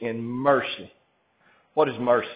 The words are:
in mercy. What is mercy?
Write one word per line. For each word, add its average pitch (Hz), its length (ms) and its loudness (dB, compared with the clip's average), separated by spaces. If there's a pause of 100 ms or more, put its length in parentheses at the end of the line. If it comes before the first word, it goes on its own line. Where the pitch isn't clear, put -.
in 113 200 -6
mercy. 123 680 0 (800)
What 151 160 2
is 113 100 -8
mercy? 120 360 2